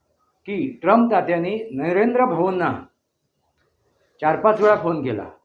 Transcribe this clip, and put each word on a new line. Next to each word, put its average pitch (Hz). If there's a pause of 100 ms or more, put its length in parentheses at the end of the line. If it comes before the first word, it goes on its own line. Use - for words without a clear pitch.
(460)
की 160
ट्रम्प 226
तात्यांनी 175
नरेंद्र 196
भाऊंना 170 (1400)
चार 156
पाच -
वेळा 208
फोन 156
केला 107 (200)